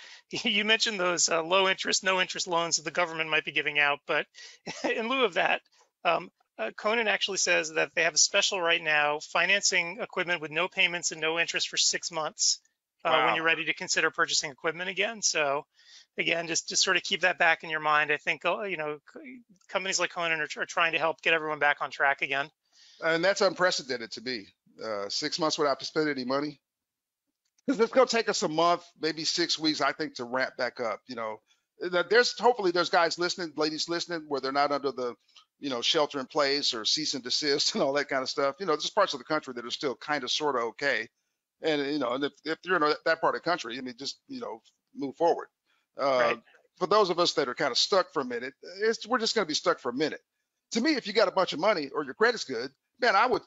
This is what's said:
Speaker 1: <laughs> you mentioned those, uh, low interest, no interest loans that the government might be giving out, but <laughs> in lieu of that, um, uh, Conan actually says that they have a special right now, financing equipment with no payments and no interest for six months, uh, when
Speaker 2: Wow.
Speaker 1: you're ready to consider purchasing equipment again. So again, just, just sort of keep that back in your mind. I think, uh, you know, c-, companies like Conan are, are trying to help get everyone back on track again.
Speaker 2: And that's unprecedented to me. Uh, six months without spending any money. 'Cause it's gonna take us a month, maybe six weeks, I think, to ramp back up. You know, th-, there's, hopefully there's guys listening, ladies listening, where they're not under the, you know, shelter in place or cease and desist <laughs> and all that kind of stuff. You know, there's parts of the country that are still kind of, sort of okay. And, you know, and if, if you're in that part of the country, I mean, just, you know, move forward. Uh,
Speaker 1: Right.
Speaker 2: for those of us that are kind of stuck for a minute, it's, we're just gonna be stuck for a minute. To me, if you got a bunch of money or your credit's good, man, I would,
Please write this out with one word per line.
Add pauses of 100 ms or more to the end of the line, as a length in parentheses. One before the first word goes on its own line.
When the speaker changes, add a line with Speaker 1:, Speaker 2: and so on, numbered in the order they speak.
(100)
Speaker 1:
<laughs>
you
mentioned
those,
uh,
low
interest,
no
interest
loans
that
the
government
might
be
giving
out,
but (300)
<laughs>
in
lieu
of
that, (420)
um, (300)
uh,
Conan
actually
says
that
they
have
a
special
right
now, (140)
financing
equipment
with
no
payments
and
no
interest
for
six
months, (440)
uh,
when (100)
Speaker 2:
Wow.
Speaker 1:
you're
ready
to
consider
purchasing
equipment
again.
So (520)
again,
just,
just
sort
of
keep
that
back
in
your
mind.
I
think,
uh,
you
know, (140)
c-, (280)
companies
like
Conan
are, (140)
are
trying
to
help
get
everyone
back
on
track
again. (540)
Speaker 2:
And
that's
unprecedented
to
me. (400)
Uh,
six
months
without
spending
any
money. (1080)
'Cause
it's
gonna
take
us
a
month, (160)
maybe
six
weeks,
I
think,
to
ramp
back
up.
You
know, (400)
th-,
there's,
hopefully
there's
guys
listening,
ladies
listening,
where
they're
not
under
the, (460)
you
know,
shelter
in
place
or
cease
and
desist
<laughs>
and
all
that
kind
of
stuff.
You
know,
there's
parts
of
the
country
that
are
still
kind
of,
sort
of
okay. (540)
And,
you
know,
and
if, (120)
if
you're
in (100)
that
part
of
the
country,
I
mean,
just, (100)
you
know, (320)
move
forward. (500)
Uh, (140)
Speaker 1:
Right. (400)
Speaker 2:
for
those
of
us
that
are
kind
of
stuck
for
a
minute, (280)
it's,
we're
just
gonna
be
stuck
for
a
minute. (520)
To
me,
if
you
got
a
bunch
of
money
or
your
credit's
good, (300)
man,
I
would,